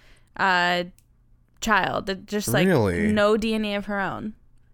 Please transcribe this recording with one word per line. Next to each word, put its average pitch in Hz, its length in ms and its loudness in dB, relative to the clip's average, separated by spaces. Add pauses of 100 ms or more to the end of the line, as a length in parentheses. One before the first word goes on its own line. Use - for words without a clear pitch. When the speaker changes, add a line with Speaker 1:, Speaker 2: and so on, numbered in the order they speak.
(380)
Speaker 1:
uh, 180 460 0 (760)
child. 190 460 0
That 196 200 -8
just, 208 220 -4
like, 185 180 4
Speaker 2:
Really? 139 460 2
Speaker 1:
no 214 240 2
D 220 180 -2
N 220 120 -2
A 208 80 -4
of 202 120 -6
her 202 140 -4
own. 170 340 -6 (400)